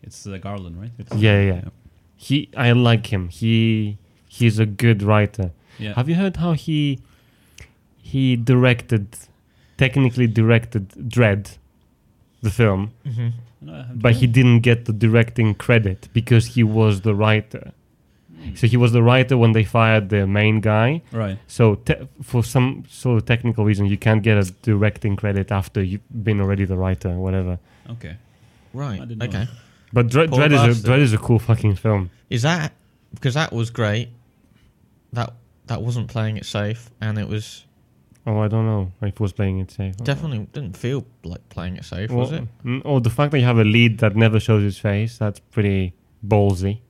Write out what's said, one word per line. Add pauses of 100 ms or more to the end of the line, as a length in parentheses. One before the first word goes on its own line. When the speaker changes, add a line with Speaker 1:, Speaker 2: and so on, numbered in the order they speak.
Speaker 1:
It's,
uh,
Garland,
right?
It's
Speaker 2:
Yeah,
yeah,
yeah. (100)
Speaker 1:
yeah. (480)
Speaker 2:
He,
I
like
him.
He, (300)
he's
a
good
writer. (260)
Speaker 1:
Yeah.
Speaker 2:
Have
you
heard
how
he, (1000)
he
directed, (600)
technically
directed
Dredd, (800)
the
film, (140)
Speaker 3:
Mm-hmm. (360)
Speaker 1:
No,
I
haven't
Speaker 2:
but
Speaker 1:
heard.
Speaker 2:
he
didn't
get
the
directing
credit
because
he
was
the
writer. (680)
Speaker 1:
Hmm.
Speaker 2:
So
he
was
the
writer
when
they
fired
the
main
guy. (120)
Speaker 1:
Right.
Speaker 2:
So
te-, (160)
for
some
sort
of
technical
reason,
you
can't
get
a (120)
directing
credit
after
you've (240)
been
already
the
writer
or
whatever. (280)
Speaker 1:
Okay. (580)
Speaker 3:
Right.
Speaker 1:
I
didn't
know
Speaker 3:
Okay.
Speaker 1:
that. (440)
Speaker 2:
But
Dre-,
Speaker 3:
Poor
Speaker 2:
Dredd
is
a,
Speaker 3:
bastard.
Speaker 2:
Dredd
is
a
cool
fucking
film. (200)
Speaker 3:
Is
that, (420)
because
that
was
great. (1040)
That, (340)
that
wasn't
playing
it
safe, (100)
and
it
was (600)
Speaker 2:
Oh,
I
don't
know (100)
if
it
was
playing
it
safe
or
not.
Speaker 3:
definitely
didn't
feel (200)
like
playing
it
safe,
Speaker 2:
Well,
Speaker 3:
was
it? (200)
Speaker 2:
n-,
oh,
the
fact
that
you
have
a
lead
that
never
shows
his
face,
that's
pretty (320)
ballsy. (120)